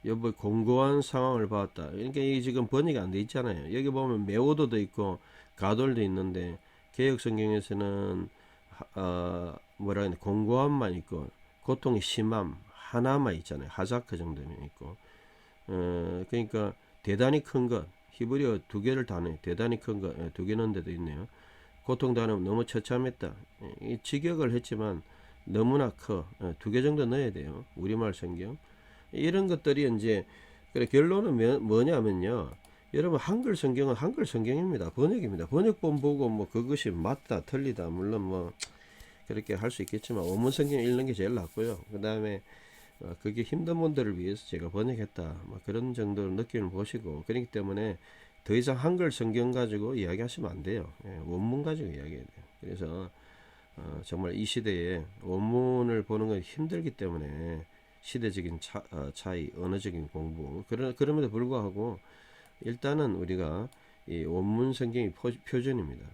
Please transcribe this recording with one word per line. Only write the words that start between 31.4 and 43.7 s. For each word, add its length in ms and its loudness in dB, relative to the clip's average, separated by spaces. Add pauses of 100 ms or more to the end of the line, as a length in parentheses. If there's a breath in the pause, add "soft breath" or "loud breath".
뭐냐면요. 880 4 (460 loud breath)
여러분, 240 4
한글 360 0
성경은 380 2
한글 320 0
성경입니다. 640 0
번역입니다. 600 2
번역본 520 4
보고 280 2
뭐 200 0
그것이 400 0
맞다, 520 -2
틀리다, 480 -4
물론 320 -2
뭐 300 -2 (760 loud breath)
그렇게 260 -4
할 160 -2
수 140 -6
있겠지만 400 -4
원문 280 2
성경 280 2
읽는 260 4
게 80 -2
제일 220 0
낫고요. 440 -4 (120)
그다음에, 500 -2 (600 loud breath)
어, 200 -10
그게 220 -2
힘든 360 -2